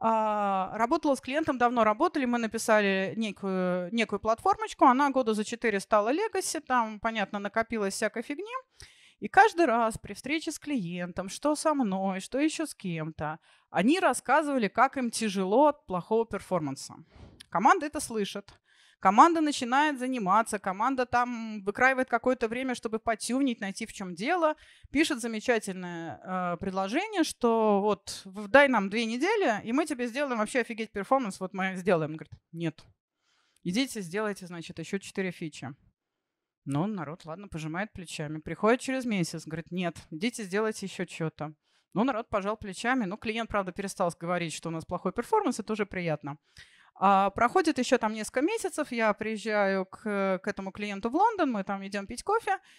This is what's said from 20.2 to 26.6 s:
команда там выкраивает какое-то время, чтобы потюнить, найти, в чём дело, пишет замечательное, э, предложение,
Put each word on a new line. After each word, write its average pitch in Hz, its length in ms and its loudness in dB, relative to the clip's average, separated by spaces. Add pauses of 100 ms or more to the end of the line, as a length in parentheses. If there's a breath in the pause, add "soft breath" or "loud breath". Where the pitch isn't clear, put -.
команда 240 480 -2
там 226 580 -2
выкраивает 254 440 2
какое-то 247 400 0
время, 247 260 -4
чтобы 220 240 -6
потюнить, 233 600 -2
найти, 196 260 -6
в - 60 -12
чём 180 220 -10
дело, 302 420 0 (340 soft breath)
пишет 285 300 0
замечательное, 185 1040 -4
э, 180 340 -4
предложение, 226 640 -2